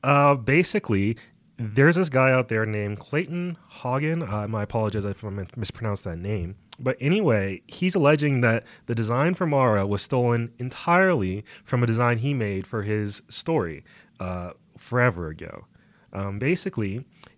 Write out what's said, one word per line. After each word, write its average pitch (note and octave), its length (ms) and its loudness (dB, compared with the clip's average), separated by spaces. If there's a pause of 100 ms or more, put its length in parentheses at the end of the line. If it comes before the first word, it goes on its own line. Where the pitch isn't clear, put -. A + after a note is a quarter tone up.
Uh, C#3+ 300 6
basically, A#2+ 800 0 (420)
there's B2+ 380 4
this F3 140 0
guy C3 220 4
out B2+ 180 2
there A2 160 0
named G#2 320 -4
Clayton E3+ 580 -6 (280)
Hagen. D3+ 400 -2
Uh, G#2 240 -4
my A2 160 -2
apologies G#2+ 420 -2
if G2+ 180 -8
I G#2+ 60 -8
mis-, G2 260 -10
mispronounced G#2+ 500 -6
that E2+ 120 -8
name. F#2 380 -4 (240)
But B2+ 200 -2
anyway, B2 680 2
he's F3+ 260 -2
alleging D3 480 4
that A#2 220 2 (240)
the A#2 80 -2
design B2 400 0
for F3+ 100 -2
Mara B2+ 400 4
was G2+ 160 0
stolen A#2 560 0
entirely B2+ 880 0 (180)
from B2 200 0
a - 20 2
design A#2 320 2
he C3+ 160 -2
made G2+ 320 -2
for A2 160 -6
his G#2 480 -4
story, G#2 540 -4 (360)
uh, F2+ 340 -6 (220)
forever A#2 520 0
ago. E2 380 -12 (460)
Um, G2 280 -6
basically, B2 680 -4 (320)